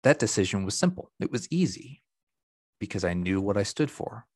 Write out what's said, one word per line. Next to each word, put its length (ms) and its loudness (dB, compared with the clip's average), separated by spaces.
that 160 6
decision 460 0
was 120 -4
simple. 340 0
It 120 -2
was 180 -4
easy 520 -2
because 240 -4
I 120 0
knew 260 0
what 160 0
I 60 2
stood 280 -2
for. 460 -12